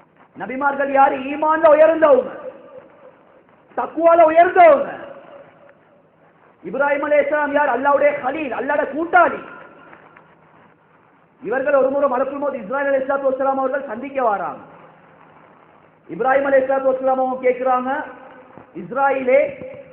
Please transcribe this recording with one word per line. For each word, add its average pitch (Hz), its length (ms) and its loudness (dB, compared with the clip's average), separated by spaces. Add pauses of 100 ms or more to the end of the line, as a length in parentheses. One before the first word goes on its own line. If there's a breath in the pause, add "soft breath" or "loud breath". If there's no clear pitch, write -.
(400)
நபிமார்கள் 269 520 -4
யாரு? 277 260 4
ஈமான்ல 311 460 -2
உயர்ந்தவங்க, 311 640 6 (1500)
தக்குவால 330 440 2
உயர்ந்தவங்க. 330 680 6 (1800)
இப்ராஹிம் 285 440 -2
அலைஹிஸ்ஸலாம் 294 420 0
யார்? 285 300 0
அல்லாஹ்வுடைய 285 320 2 (120)
கலீல், 285 260 -6
அல்லாஹ்வுடைய 277 460 -6
கூட்டாளி. 320 460 0 (2000)
இவர்கள் 262 300 -4
ஒரு 269 160 2
முறை 277 200 0
மலக்குல் 269 340 -4
மவுத் 254 220 -6
இஸ்ராயில் 269 200 -4
அலைஹிஸ்ஸலாத்து 277 460 -2
வஸ்ஸலாம் 269 240 -2
அவர்கள் 269 320 -4
சந்திக்க 262 360 -8
வராங்க. 185 340 -4 (1500)
இப்ராஹிம் 262 420 -2
அலைஹிஸ்ஸலாத்து 262 440 0
வஸ்ஸலாம் 262 100 -6
அவங்க 262 440 -2
கேக்குறாங்க, 254 540 -2 (720)
"இஸ்ராயிலே, 262 920 -2 (280)